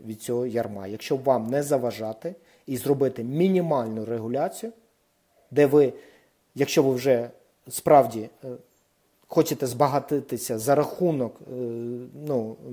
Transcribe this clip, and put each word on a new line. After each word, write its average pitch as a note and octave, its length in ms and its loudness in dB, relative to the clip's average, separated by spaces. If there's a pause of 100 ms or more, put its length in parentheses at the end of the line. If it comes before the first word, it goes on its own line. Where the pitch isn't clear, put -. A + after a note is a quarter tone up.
від A2 160 -12
цього B2 240 -2
ярма. G#2+ 420 -6
Якщо A2 300 -4
вам B2+ 300 0
не C#3 160 0
заважати B2 720 -4 (320)
і C3 100 -4
зробити C3+ 460 0
мінімальну C#3+ 840 0
регуляцію, B2 680 -6 (800)
де C#3+ 140 6
ви, C#3 280 6 (600)
якщо C#3 280 2
ви C3+ 100 2
вже A#2+ 360 2 (400)
справді, B2+ 600 4 (140)
е, C3+ 40 -14 (800)
хочете D3 400 0
збагатитися C3 920 -2
за C#3 160 2
рахунок, D3 640 0
е, - 120 -16 (720)
ну, A2+ 280 -4 (180)